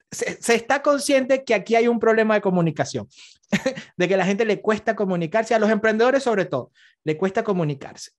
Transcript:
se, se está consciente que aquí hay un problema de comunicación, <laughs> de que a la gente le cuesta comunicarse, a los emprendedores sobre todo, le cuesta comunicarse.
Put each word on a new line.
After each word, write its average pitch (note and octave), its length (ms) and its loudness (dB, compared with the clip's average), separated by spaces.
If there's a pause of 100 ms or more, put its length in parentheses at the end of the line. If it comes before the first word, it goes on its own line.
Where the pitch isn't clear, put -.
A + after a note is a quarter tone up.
(100)
se, - 300 -8
se A#3 140 2
está C4 280 0
consciente C4+ 640 0
que A3+ 100 0
aquí G#3 200 0
hay A#3 140 4
un A#3 100 0
problema A3 360 2
de G#3 60 2
comunicación, E3 680 0 (420)
<laughs> - 460 -6
de F3 120 2
que F#3+ 60 2
a F#3+ 40 2
la F3+ 80 0
gente G3+ 180 0
le G3+ 160 0
cuesta G#3+ 340 -2
comunicarse, G3+ 600 -2
a A3 40 4
los G#3+ 120 2
emprendedores A3 520 2
sobre G3+ 220 0
todo, - 260 -6 (340)
le D#3 120 -2
cuesta F#3+ 260 -2
comunicarse. E3 760 -4